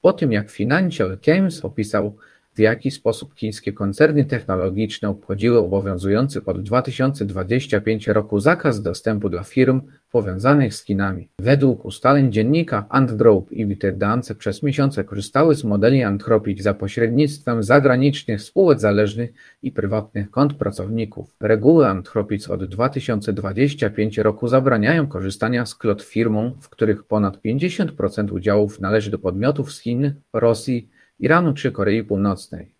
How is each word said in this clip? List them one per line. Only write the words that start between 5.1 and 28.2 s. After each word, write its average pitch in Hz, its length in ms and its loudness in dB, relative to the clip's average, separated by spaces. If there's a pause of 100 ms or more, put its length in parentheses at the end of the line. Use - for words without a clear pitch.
obowiązujący 98 880 0
od 92 180 -4
dwa 117 180 0
tysiące 131 440 -2
dwadzieścia 101 560 -2
pięć 110 260 -2
roku 107 320 0
zakaz 139 420 2
dostępu 104 480 -4
dla 87 140 -6
firm 131 380 2 (300)
powiązanych 110 600 2
z - 100 -14
Chinami. 98 460 -4 (100)
Według 131 460 2
ustaleń 131 460 2
dziennika 113 580 0
Ant 127 240 2
Group 104 380 4
i 110 140 -4
ByteDance 101 720 -2
przez - 280 -6
miesiące 139 400 0
korzystały 131 520 2
z - 80 -10
modeli 113 400 2
Anthropic 101 580 0
za 98 120 0
pośrednictwem 117 920 -2
zagranicznych 131 760 2
spółek 170 380 2
zależnych 107 540 0 (300)
i 135 80 -6
prywatnych 104 600 -6
kont 143 220 0
pracowników. 104 840 -8
Reguły 117 480 4
Anthropic 101 640 -4
od 92 160 -4
dwa 101 240 -2
tysiące 113 440 -4
dwadzieścia 104 560 -2
pięć 107 280 -4
roku 107 300 0
zabraniają 131 600 2
korzystania 110 580 -4
z - 120 -16
Claude 104 260 -2
firmom, 113 580 -2
w - 80 -20
których - 340 -2
ponad 104 380 -2
pięćdziesiąt 151 500 -2
procent 101 400 -4